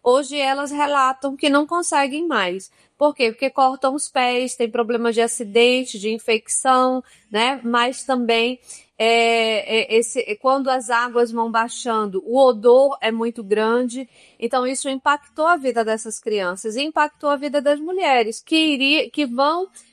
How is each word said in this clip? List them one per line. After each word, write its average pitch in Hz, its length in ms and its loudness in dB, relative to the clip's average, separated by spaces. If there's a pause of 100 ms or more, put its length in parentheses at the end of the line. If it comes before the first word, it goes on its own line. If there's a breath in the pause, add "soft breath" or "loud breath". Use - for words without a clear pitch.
hoje 269 360 2
elas 277 320 -2
relatam 277 680 0
que 294 140 0
não 294 160 2
conseguem 311 600 -2
mais. 190 440 -4 (260 soft breath)
Por 294 180 2
quê? 226 160 0
Porque 262 200 -4
cortam 262 440 0
os 294 140 -6
pés, 247 480 -2
tem 233 140 -2
problema 233 420 -2
de 220 80 0
acidente, 233 800 0
de 208 120 -4
infecção, 254 960 0 (260 soft breath)
né? 240 320 -2
Mas 240 420 -2
também, 240 540 0 (380 loud breath)
é, 226 960 0
é, 226 40 6
esse, 233 380 -2
quando 262 340 0
as 254 180 -2
águas 240 420 0
vão 233 200 -2
baixando, 220 720 -2
o 240 180 2
odor 254 600 6
é 226 100 0
muito 226 320 -4
grande. 233 640 0 (320 soft breath)
Então, 247 260 -2
isso 269 220 -4
impactou 285 560 -2
a 339 140 4
vida 240 260 -2
dessas 220 340 -4
crianças, 208 560 -4
impactou 302 540 -2
a 285 80 2
vida 277 240 -2
das 294 180 2
mulheres 294 640 0
que - 140 0
iria, 294 540 2
que 294 160 -2
vão 294 420 -2 (240 loud breath)